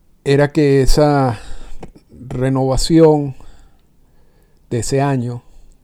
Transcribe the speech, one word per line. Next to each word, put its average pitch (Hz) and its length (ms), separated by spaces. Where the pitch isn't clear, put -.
era 139 300
que 139 280
esa 135 600
renovación 135 1300
de 120 100
ese 135 220
año 123 420